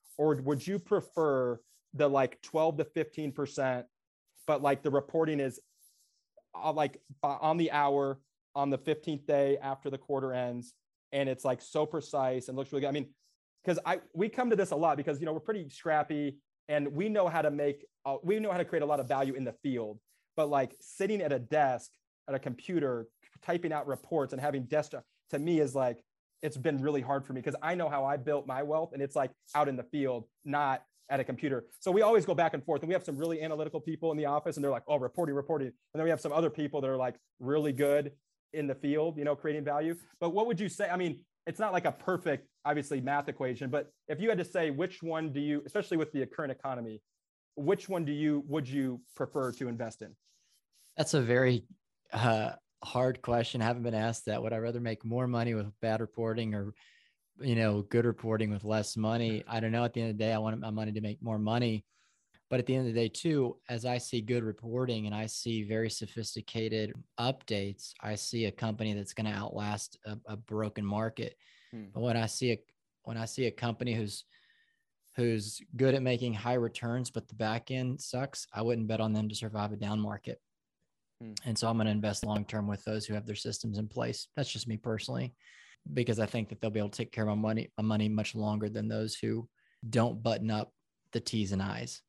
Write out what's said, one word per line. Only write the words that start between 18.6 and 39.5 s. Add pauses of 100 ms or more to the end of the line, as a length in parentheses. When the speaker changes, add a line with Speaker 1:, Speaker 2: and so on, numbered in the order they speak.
Speaker 1:
create
a
lot
of
value
in
the
field, (360)
but,
like,
sitting
at
a
desk, (360)
at
a
computer, (340)
typing
out
reports
and
having
desktop, (280)
to
me
is,
like, (400)
it's
been
really
hard
for
me
'cause
I
know
how
I
built
my
wealth
and
it's,
like, (220)
out
in
the
field, (140)
not (240)
at
a
computer. (120)
So
we
always
go
back
and
forth,
and
we
have
some
really
analytical
people
in
the
office
and
they're
like,
"Oh,
reporting,
reporting."
And (180)
then
we
have
some
other
people
that
are,
like, (200)
really
good (380)
in
the
field,
you
know,
creating